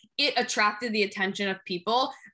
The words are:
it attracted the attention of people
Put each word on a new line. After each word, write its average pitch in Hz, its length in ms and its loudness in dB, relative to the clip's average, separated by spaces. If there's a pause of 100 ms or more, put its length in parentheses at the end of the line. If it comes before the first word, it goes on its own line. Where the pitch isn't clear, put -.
(200)
it 285 180 2
attracted 240 560 0
the 214 100 2
attention 196 440 -2
of 190 180 -2
people 226 480 0 (200)